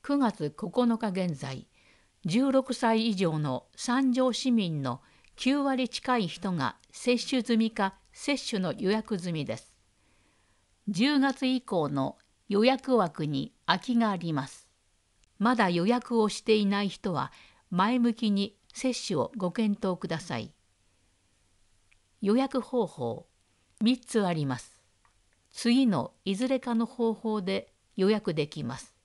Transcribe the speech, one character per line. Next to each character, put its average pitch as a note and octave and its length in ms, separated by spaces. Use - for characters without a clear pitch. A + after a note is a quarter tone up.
九 C#4+ 160
月 G3 320
九 F3+ 200
日 A3+ 220
現 F3+ 300
在、 C3 300
十 B3 260
六 C4 220
歳 A3+ 360
以 G#3+ 60
上 F3 240
の C#3+ 280
三 B3+ 360
条 B3+ 200
市 - 180
民 F3 320
の B2 180
九 C#4 220
割 C4 300
近 - 300
い F#3+ 100
人 F#3+ 240
が C#3 240
接 - 340
種 C4 180
済 A#3 140
み A3 140
か G3 240
接 - 240
種 - 220
の F3+ 140
予 F#3+ 180
約 G#3+ 280
済 E3+ 140
み D#3 120
で A2+ 140
す。 - 160
十 B3 300
月 C4+ 280
以 B3+ 160
降 D#3+ 260
の C#3 280
予 G3+ 160
約 B3+ 320
枠 E3+ 300
に C#3+ 260
空 F3 120
き A#3+ 180
が A#3 140
あ G3 60
り E3+ 160
ま C#3 140
す。 - 220
ま A#3 160
だ G#3+ 160
予 F3 160
約 A#3 340
を G#3+ 80
し - 120
て A3 160
い G#3 100
な G3+ 160
い G3+ 60
人 F#3 240
は C3+ 200
前 G3+ 280
向 A#3 160
き A3+ 160
に G3+ 260
接 B3+ 220
種 F#3 100
を B2+ 200
ご F#3 160
検 G#3 260
討 F3+ 200
く F3+ 100
だ D#3+ 120
さ - 180
い。 G#2+ 140
予 G3+ 160
約 C4 240
方 A#3 260
法、 A#2+ 420
三 B3 180
つ G#3+ 280
あ F3 60
り D#3 140
ま B2+ 120
す。 - 240
次 B3+ 360
の D#3+ 280
い G3 100
ず B3 140
れ C4 100
か B3 160
の A3+ 120
方 A3+ 280
法 G#3+ 280
で F#3+ 300
予 F#3+ 140
約 G#3 240
で D3+ 140
き D3 160
ま A#2+ 140
す。 - 260